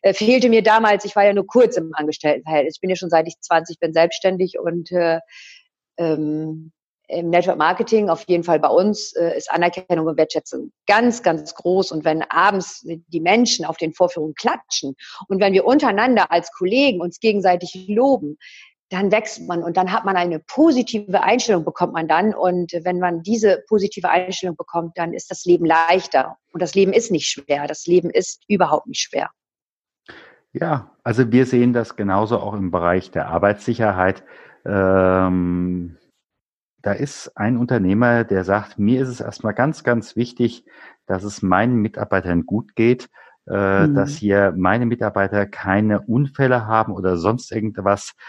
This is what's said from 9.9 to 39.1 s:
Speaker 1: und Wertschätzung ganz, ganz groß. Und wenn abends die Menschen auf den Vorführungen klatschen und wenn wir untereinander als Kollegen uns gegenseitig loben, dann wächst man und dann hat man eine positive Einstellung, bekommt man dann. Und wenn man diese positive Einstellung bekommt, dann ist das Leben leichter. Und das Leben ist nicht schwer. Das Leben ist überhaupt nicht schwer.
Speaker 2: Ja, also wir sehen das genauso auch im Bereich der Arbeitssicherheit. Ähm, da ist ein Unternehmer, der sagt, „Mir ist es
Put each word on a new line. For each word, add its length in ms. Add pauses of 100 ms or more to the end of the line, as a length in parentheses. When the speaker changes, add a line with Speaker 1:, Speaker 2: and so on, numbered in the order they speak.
Speaker 1:
und 100
Wertschätzung 540 (160)
ganz, 340
ganz 320
groß. 380
Und 140
wenn 180
abends 640
die 340
Menschen 460
auf 120
den 160
Vorführungen 400
klatschen 640 (320)
und 140
wenn 120
wir 120
untereinander 680
als 220
Kollegen 480
uns 180
gegenseitig 680
loben, 480 (520)
dann 200
wächst 380
man 160
und 140
dann 160
hat 100
man 140
eine 220
positive 840
Einstellung, 400
bekommt 300
man 160
dann. 240
Und 400
wenn 260
man 240
diese 440
positive 420
Einstellung 480
bekommt, 400
dann 160
ist 180
das 140
Leben 200
leichter. 720 (140)
Und 100
das 140
Leben 160
ist 180
nicht 180
schwer. 400
Das 200
Leben 220
ist 400
überhaupt 380
nicht 140
schwer. 280 (1200)
Speaker 2:
Ja, 400 (120)
also 280
wir 140
sehen 260
das 240
genauso 440
auch 140
im 180
Bereich 400
der 180
Arbeitssicherheit. 960 (400)
Ähm, 1300 (840)
da 100
ist 460
ein 200
Unternehmer, 680
der 180
sagt, 340
„Mir 260
ist 40
es 140